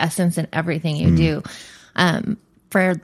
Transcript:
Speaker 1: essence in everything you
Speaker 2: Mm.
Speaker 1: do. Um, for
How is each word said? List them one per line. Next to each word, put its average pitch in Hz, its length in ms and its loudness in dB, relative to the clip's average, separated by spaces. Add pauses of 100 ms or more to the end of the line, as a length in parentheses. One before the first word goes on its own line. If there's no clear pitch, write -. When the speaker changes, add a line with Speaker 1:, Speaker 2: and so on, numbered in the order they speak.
Speaker 1:
essence 170 380 0
in 160 140 -4
everything 160 440 -2
you 160 140 2
Speaker 2:
Mm. 165 60 6
Speaker 1:
do. 160 260 2 (520)
Um, - 440 0 (320)
for 185 340 2